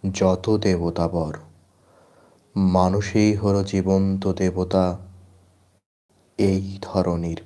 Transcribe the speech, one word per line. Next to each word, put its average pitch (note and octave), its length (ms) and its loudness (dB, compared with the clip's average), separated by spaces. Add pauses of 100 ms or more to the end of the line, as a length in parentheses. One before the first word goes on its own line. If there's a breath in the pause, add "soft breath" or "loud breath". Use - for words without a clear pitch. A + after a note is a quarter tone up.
(120)
যত F#2+ 460 2
দেবতাবর, E2+ 800 -2 (1160 soft breath)
মানুষেই G2 760 2
হলো G2+ 300 0
জীবন্ত F#2+ 680 0
দেবতা F#2 680 0 (1400)
এই G2 440 0
ধরনীর E2+ 640 -2